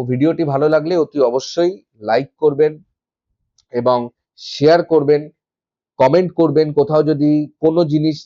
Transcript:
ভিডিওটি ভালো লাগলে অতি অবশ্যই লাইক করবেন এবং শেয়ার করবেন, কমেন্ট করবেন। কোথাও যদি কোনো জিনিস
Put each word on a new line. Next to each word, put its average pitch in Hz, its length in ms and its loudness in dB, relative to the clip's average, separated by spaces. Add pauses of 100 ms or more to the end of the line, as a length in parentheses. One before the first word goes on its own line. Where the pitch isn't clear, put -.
ভিডিওটি 156 360 -2
ভালো 139 240 0
লাগলে 156 280 0
অতি 151 240 -2
অবশ্যই 139 640 -2 (180)
লাইক 113 280 -2 (100)
করবেন 156 440 0 (880)
এবং 123 380 -2 (280)
শেয়ার 165 480 0
করবেন, 147 460 0 (680)
কমেন্ট 170 360 2
করবেন। 156 400 0
কোথাও 151 300 2
যদি 151 440 0 (140)
কোনো 160 240 2
জিনিস 151 420 -2